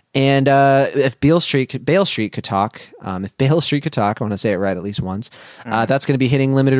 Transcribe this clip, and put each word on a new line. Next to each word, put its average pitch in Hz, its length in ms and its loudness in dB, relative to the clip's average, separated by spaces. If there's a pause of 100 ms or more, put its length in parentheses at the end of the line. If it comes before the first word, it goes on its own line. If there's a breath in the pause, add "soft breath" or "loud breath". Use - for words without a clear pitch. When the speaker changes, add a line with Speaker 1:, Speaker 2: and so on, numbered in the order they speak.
(160 loud breath)
Speaker 1:
And, 135 320 2
uh, 139 460 4
if 135 240 0
Beale 160 220 4
Street 139 300 -2
could, 127 140 -10
Beale 185 200 2
Street 110 280 -4
could - 120 -8
talk, 101 360 -2 (200)
um, 95 240 -8
if - 120 -12
Beale 143 240 2
Street 147 200 -2
could 156 120 -8
talk, 107 280 0
I 120 40 -4
wanna 104 140 -4
say 110 140 0
it 90 60 -2
right 98 180 -2
at 90 80 -10
least 101 160 -6
once, 92 280 -6 (380 loud breath)
uh, - 40 -16
Speaker 2:
Mm-hmm. 113 160 0
Speaker 1:
that's 135 200 -2
gonna 139 120 0
be 127 100 2
hitting 135 260 2
limited 135 260 2